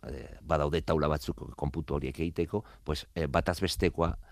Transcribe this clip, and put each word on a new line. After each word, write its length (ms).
eh, 340
badaude 420
taula 240
batzuk 480
konputu 400
horiek 240
egiteko, 440
pues, 320
eh, 120
bataz 320
bestekoa 580